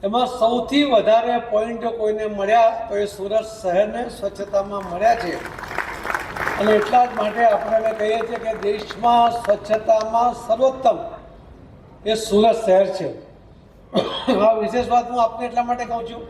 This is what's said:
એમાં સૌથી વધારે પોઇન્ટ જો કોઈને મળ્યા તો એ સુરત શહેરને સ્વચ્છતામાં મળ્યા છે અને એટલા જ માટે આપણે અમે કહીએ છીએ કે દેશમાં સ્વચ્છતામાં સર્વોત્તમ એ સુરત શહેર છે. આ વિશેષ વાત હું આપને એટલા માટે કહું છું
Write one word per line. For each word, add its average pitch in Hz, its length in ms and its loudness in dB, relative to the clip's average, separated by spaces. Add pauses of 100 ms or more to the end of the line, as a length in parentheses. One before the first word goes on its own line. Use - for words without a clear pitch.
એમાં 240 320 0
સૌથી 240 520 2
વધારે 233 440 4 (140)
પોઇન્ટ 226 340 -2
જો 233 140 -2
કોઈને 214 280 -2 (120)
મળ્યા 226 340 4 (160)
તો 202 140 -6
એ - 100 0
સુરત 208 380 -4
શહેરને 208 520 0 (140)
સ્વચ્છતામાં 202 760 -4
મળ્યા 208 320 2
છે 175 100 -4 (1300)
અને 208 200 2
એટલા 247 260 4
જ 247 140 -8
માટે 214 260 0
આપણે 214 320 2
અમે 220 220 0
કહીએ 214 180 0 (100)
છીએ 233 180 -6
કે 220 60 -2 (140)
દેશમાં 233 720 2
સ્વચ્છતામાં 220 1040 2
સર્વોત્તમ 254 580 2 (1120)
એ 220 140 0
સુરત 214 400 4
શહેર 190 200 6 (120)
છે. 151 100 -6 (1400)
આ 220 140 8
વિશેષ 233 340 -2
વાત 240 200 2
હું 240 100 2
આપને 240 240 -4
એટલા 240 220 -2
માટે 240 240 -4
કહું 233 160 -6
છું 233 200 -14